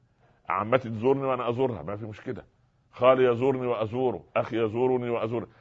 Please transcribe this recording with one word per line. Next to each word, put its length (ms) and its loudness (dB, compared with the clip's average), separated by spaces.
عمتي 400 0
تزورني 340 0
وأنا 260 -2
أزورها، 340 -2
ما 140 -8
في 100 -12
مشكلة. 360 -12
خالي 320 6
يزورني 420 2
وأزوره، 580 -2
أخي 280 0
يزورني 460 0
وأزوره، 360 -4